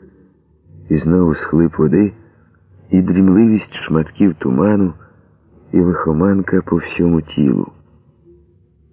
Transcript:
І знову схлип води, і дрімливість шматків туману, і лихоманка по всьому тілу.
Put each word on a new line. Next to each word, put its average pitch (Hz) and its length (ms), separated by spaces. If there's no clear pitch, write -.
І 78 100
знову 82 360
схлип 80 440
води, 80 340
і 92 120
дрімливість 95 720
шматків 80 600
туману, 90 600
і 90 80
лихоманка 90 840
по - 140
всьому 85 440
тілу. 64 520